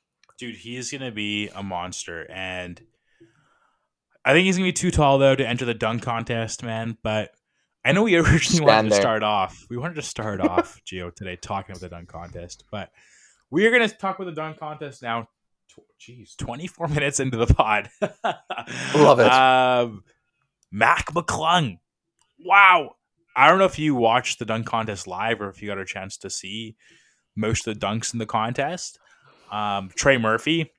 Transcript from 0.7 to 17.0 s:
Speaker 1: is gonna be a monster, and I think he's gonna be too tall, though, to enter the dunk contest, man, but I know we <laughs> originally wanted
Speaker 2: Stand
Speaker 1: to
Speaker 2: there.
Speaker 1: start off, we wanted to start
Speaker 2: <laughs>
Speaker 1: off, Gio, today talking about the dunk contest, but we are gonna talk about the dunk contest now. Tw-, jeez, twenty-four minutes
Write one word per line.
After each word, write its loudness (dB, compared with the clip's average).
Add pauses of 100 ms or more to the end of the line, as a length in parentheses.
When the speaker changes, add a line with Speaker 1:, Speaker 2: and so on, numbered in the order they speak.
Speaker 1:
is -10
gonna -8
be -4
a -10
monster, -10
and -12 (1400)
I 4
think 4
he's 2
gonna 0
be 0
too -2
tall, 4
though, 4
to -2
enter -4
the -2
dunk -4
contest, -6
man, -8
but -2 (560)
I 4
know 2
we 4
<laughs> 6
originally 4
wanted 10
Speaker 2:
Stand 4
Speaker 1:
to 0
Speaker 2:
there. 4
Speaker 1:
start 0
off, -2
we -8
wanted -8
to -8
start -8
Speaker 2:
<laughs> 0
Speaker 1:
off, -4
Gio, -12
today -12
talking -10
about -16
the -14
dunk -18
contest, -16
but -10 (640)
we 2
are 2
gonna 4
talk -8
about -12
the -12
dunk -10
contest -14
now. -6 (400)
Tw-, -20
jeez, -20
twenty-four -8
minutes -2